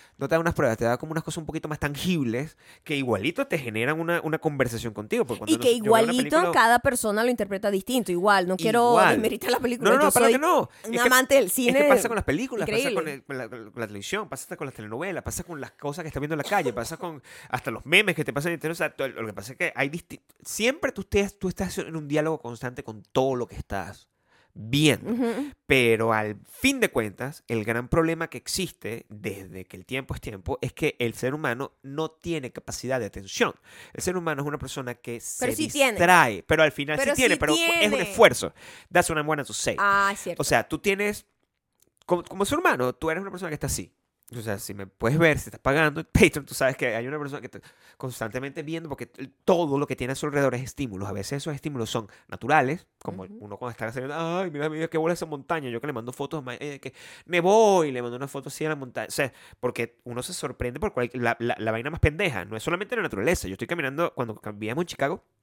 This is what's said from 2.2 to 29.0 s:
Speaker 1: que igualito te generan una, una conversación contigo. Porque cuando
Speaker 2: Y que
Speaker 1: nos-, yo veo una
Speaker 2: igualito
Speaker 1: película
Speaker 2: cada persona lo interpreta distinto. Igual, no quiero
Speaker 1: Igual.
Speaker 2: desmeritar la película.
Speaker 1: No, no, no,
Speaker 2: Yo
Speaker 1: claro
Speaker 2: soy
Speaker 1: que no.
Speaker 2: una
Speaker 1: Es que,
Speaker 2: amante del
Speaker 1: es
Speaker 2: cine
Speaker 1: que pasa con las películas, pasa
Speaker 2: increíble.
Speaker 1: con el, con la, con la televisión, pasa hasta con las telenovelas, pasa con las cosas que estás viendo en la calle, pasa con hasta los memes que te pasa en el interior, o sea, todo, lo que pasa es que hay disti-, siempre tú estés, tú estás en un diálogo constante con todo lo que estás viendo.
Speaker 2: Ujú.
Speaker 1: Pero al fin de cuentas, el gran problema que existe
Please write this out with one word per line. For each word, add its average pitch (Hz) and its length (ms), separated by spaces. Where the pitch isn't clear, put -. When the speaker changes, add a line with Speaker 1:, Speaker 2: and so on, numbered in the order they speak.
Speaker 1:
que 151 140
igualito 131 500
te 170 120
generan 127 420
una, 165 220
una 156 160
conversación 120 560
contigo. 135 320
Porque 120 140
cuando 110 140
Speaker 2:
Y - 40
que 254 100
Speaker 1:
nos-, 240 100
yo 226 60
veo 214 80
una 226 120
Speaker 2:
igualito 247 320
Speaker 1:
película 339 160
Speaker 2:
cada 240 260
persona 226 460
lo 247 60
interpreta 202 400
distinto. 202 400
Igual, 185 380
no 185 80
quiero 226 360
Speaker 1:
Igual. 185 180
Speaker 2:
desmeritar - 400
la 240 100
película. 233 300
Speaker 1:
No, 247 60
no, 285 80
no, 302 40
Speaker 2:
Yo - 40
Speaker 1:
claro 247 140
Speaker 2:
soy 226 60
Speaker 1:
que 254 60
no. 311 320
Speaker 2:
una 226 100
Speaker 1:
Es 240 60
que, 247 60
Speaker 2:
amante 262 260
del 269 120
Speaker 1:
es 180 60
Speaker 2:
cine 247 260
Speaker 1:
que 294 100
pasa 240 200
con 233 60
las 196 100
películas, 190 440
pasa 214 100
Speaker 2:
increíble. 220 120
Speaker 1:
con 156 60
el, 139 160
con 135 140
la, 117 100
con 120 100
la 113 60
televisión, 104 440
pasa - 140
hasta 175 120
con 151 100
las 135 80
telenovelas, 120 480
pasa 165 220
con 160 160
las 120 120
cosas 147 300
que 160 60
estás 139 140
viendo 147 120
en 156 40
la 139 60
calle, 170 280
pasa 120 240
con 160 260
hasta 123 200
los 110 140
memes 185 320
que 151 80
te 139 80
pasa 147 160
en 170 40
el 170 40
interior, 156 160
o 165 40
sea, 156 180
todo, 135 140
lo 113 180
que 104 60
pasa 101 200
es 127 60
que 180 180
hay 139 120
disti-, - 320
siempre 262 480
tú 202 100
estés, 202 360
tú 190 100
estás 180 300
en 160 180
un 151 120
diálogo 151 320
constante 120 440
con 107 180
todo 131 240
lo 120 100
que - 100
estás 98 520
viendo. 139 560
Speaker 2:
Ujú. 240 380
Speaker 1:
Pero 113 460
al 107 240
fin 269 300
de 220 100
cuentas, 117 600
el 113 160
gran 117 240
problema 160 400
que 127 100
existe - 720